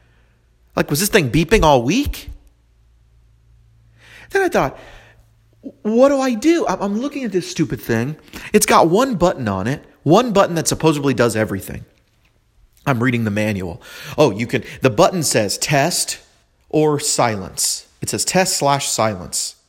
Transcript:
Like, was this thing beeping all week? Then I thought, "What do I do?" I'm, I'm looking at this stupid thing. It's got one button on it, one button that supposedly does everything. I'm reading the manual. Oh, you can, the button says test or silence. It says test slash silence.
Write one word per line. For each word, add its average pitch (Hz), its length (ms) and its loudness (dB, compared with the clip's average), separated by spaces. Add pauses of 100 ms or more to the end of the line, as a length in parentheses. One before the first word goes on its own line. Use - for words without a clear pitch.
(720)
Like, - 160 -2
was 147 120 -2
this 208 80 -2
thing 160 200 2
beeping 160 340 2
all 143 200 6
week? 202 460 -4 (2000)
Then 392 140 0
I 349 60 0
thought, 170 280 0 (1040)
"What 233 280 4
do 277 120 0
I 262 140 -2
do?" 294 320 0
I'm, 185 140 -4
I'm 202 200 -4
looking 277 240 -6
at 196 80 -6
this 175 180 -2
stupid 117 300 -4
thing. 120 340 -4 (380)
It's 208 140 4
got 214 200 6
one 233 280 2
button 143 340 0
on 95 180 -2
it, 139 160 -4 (200)
one 220 280 4
button 180 240 2
that 160 140 -2
supposedly 147 440 0
does 117 220 2
everything. 107 480 -4 (1000)
I'm 120 180 0
reading 120 220 0
the 107 60 -2
manual. 101 500 -4 (360)
Oh, 147 140 4
you 110 160 -4
can, 120 160 -4 (180)
the 131 80 4
button 170 320 2
says 110 360 -2
test - 600 -2 (500)
or 151 320 0
silence. - 840 -4 (160)
It - 60 -8
says 117 160 -4
test 185 320 0
slash 139 320 0
silence. 104 720 -4 (120)